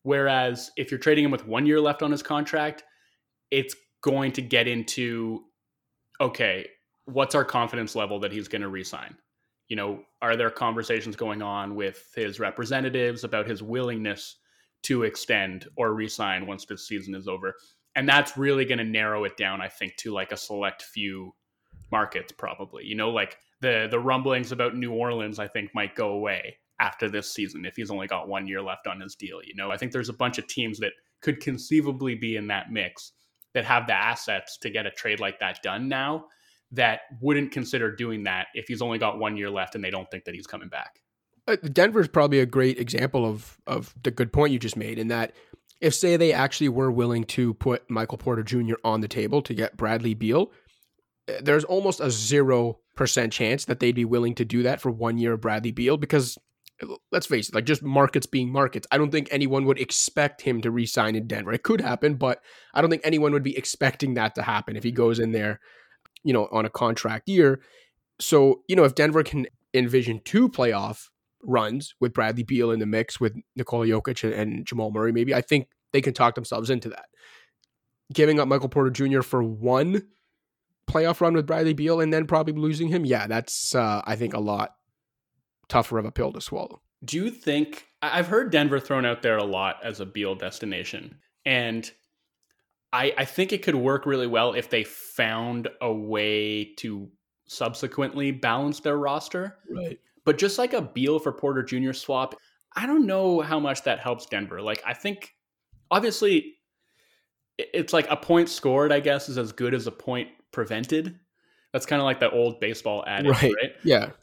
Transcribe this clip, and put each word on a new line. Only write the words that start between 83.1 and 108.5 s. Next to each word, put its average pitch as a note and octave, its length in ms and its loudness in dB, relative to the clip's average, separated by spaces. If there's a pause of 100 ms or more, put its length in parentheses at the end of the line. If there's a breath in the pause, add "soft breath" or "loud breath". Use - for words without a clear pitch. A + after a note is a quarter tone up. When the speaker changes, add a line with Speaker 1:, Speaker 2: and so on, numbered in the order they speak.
Speaker 2:
that's, - 480 -4
uh, G#2+ 300 2
I G#2+ 100 -2
think, A2 180 -4
a G#2 60 -2
lot G#2 360 -2 (920)
tougher A#2 300 2
of G#2+ 80 -2
a - 60 -8
pill C3+ 220 -2
to - 80 -12
swallow. - 400 -10 (220)
Speaker 1:
Do C#3+ 140 -6
you G#3 120 -2
think, D3+ 560 -2 (160)
I, D3+ 180 0
I've F3 80 0
heard A3 240 2
Denver D3 280 4
thrown C3 260 0
out A#2+ 160 0
there A2+ 160 4
a G#2 60 2
lot F#2+ 400 -2
as G#2+ 160 -8
a F#2+ 60 -6
Beal F#2+ 300 -4
destination, F#2 840 -8 (280)
and A#2 440 0 (1000)
I, C3 260 2
I C3+ 80 0
think F#3 260 0
it G3+ 120 -2
could D#3+ 120 2
work C3+ 300 2
really C3 220 2
well A#2 260 4
if A#2 160 -4
they A2 140 2
found A#2 840 -4 (140)
a A#2 100 0
way G#2+ 840 -2
to G2+ 320 -8 (380)
subsequently C#3 840 -4
balance C3 480 -2
their D3 180 0
roster. D3+ 600 -4 (120)
Speaker 2:
Right. F3 300 -10 (260)
Speaker 1:
But C#3+ 120 4
just, G3 200 0
like, B3 160 0
a A3 80 0
Beal C#3 380 0
for C#3+ 140 -2
Porter C3+ 300 -2
Junior C3 300 -2
swap, C3 420 -4 (400 soft breath)
I G#3 100 -4
don't D4 200 4
know F#3+ 360 4
how D3+ 180 0
much C#3 240 -2
that B2+ 160 2
helps A#2+ 260 -4
Denver. G2 360 -6
Like, G#2+ 240 -4
I A#2+ 80 -4
think, - 400 -8 (580)
obviously, G3+ 640 2 (1040)
i-, - 140 -4
it's F3 200 -2
like D#3 160 2
a D3+ 60 2
point E3+ 320 4
scored, C#3+ 460 2